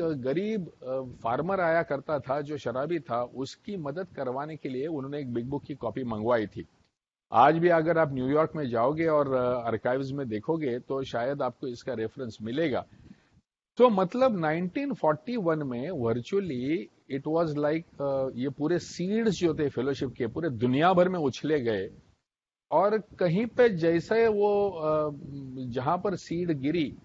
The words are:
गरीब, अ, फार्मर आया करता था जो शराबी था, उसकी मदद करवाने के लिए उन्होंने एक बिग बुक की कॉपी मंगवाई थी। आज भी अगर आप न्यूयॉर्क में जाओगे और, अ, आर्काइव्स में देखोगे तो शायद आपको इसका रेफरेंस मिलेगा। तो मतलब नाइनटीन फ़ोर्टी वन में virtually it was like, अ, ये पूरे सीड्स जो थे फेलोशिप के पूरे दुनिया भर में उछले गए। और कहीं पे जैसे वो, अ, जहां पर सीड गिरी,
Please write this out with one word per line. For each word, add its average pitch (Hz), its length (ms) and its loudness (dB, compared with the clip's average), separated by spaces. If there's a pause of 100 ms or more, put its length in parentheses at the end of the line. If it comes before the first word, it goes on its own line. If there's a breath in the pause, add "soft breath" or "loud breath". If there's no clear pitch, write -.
गरीब, 165 680 -2
अ, 131 320 -6 (220)
फार्मर 151 380 0
आया 165 220 4
करता 147 360 -2
था 131 220 -2
जो 147 160 -6
शराबी 135 420 -2
था, 120 260 -4
उसकी 131 520 -8
मदद 160 300 -6 (100)
करवाने 139 400 -6
के 147 120 -8
लिए 131 180 -4
उन्होंने 143 340 -6
एक 127 120 -8
बिग 120 140 -4
बुक 139 180 -6
की 151 100 -10
कॉपी 123 300 -6
मंगवाई 113 420 0
थी। 92 200 -10 (640)
आज 139 260 8
भी 175 100 4
अगर 165 300 4
आप 156 140 2
न्यूयॉर्क 143 440 0
में 147 120 -4
जाओगे 135 380 2
और, 147 260 2
अ, 123 340 0
आर्काइव्स 127 460 0
में 139 160 -6
देखोगे 123 500 -2
तो 135 240 -4
शायद 135 400 -2
आपको 127 240 -4
इसका 123 280 -8
रेफरेंस 110 480 -6
मिलेगा। 120 440 -2 (880 loud breath)
तो 247 140 8
मतलब 208 480 2
नाइनटीन 180 560 -2
फ़ोर्टी 160 420 0
वन 160 260 0
में 131 280 -4
virtually 139 1080 -2 (180)
it 139 140 -4
was 165 220 2
like, 147 500 -2
अ, 135 340 0
ये 127 140 -2
पूरे 151 300 0
सीड्स 208 540 -2
जो 165 220 0
थे 143 140 0
फेलोशिप 135 440 -2
के 120 140 -4
पूरे 156 240 -4
दुनिया 127 420 2
भर 180 160 4
में 185 100 -4
उछले 147 420 0
गए। 107 300 0 (800)
और 202 260 4
कहीं 190 480 0
पे 240 220 6
जैसे 170 600 4
वो, 202 420 4
अ, 156 400 0 (580)
जहां 127 300 0
पर 185 180 -2
सीड 170 360 -2
गिरी, 147 520 -2